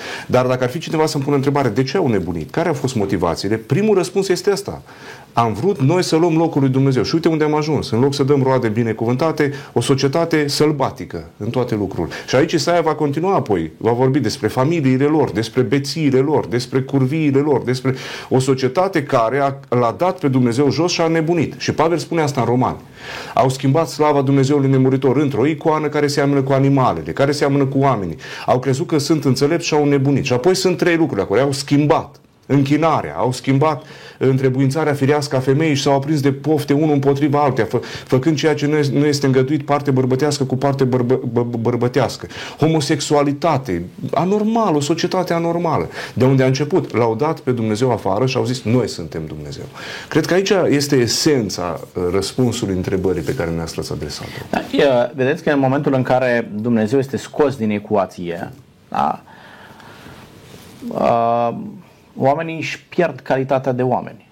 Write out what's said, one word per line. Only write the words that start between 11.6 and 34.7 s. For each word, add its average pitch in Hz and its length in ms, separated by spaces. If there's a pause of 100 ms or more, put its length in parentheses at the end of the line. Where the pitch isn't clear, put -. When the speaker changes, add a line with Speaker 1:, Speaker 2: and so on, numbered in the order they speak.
Speaker 1:
lucrurile. 92 400 (140)
Și - 80
aici 160 160
Isaia 170 280
va 156 140
continua 156 400
apoi. 92 420
Va 110 160
vorbi 131 260
despre 107 300
familiile 131 560
lor, 147 260
despre 117 320
bețiile 139 560
lor, 139 280
despre 127 340
curviile 135 580
lor, 139 240
despre 127 320 (340)
o 131 100
societate 139 640
care 123 360
a, 139 380
l-a 117 220
dat 180 200
pe 147 100
Dumnezeu 127 420
jos 170 220
și - 80
a 165 80
nebunit. 165 500
Și - 140
Pavel 165 260
spune 165 220
asta 135 200
în 117 60
Romani. 117 320 (560)
Au 135 140
schimbat 139 400
slava 147 340
Dumnezeului 135 480
nemuritor 131 460
într-o 139 300
icoană 156 420
care 147 180
seamănă 143 360
cu 135 100
animalele, 131 600
care 139 200
seamănă 139 320
cu 139 140
oamenii. 107 380 (300)
Au 117 120
crezut 135 280
că 165 120
sunt 143 260
înțelepți 143 420
și - 80
au 147 100
nebunit. 143 400
Și - 80
apoi 127 220
sunt 180 220
trei 170 200
lucruri 147 240
acolo. 98 200
Au 139 120
schimbat 143 680 (280)
închinarea, 139 680
au 117 160
schimbat 139 520 (340)
întrebuințarea 135 720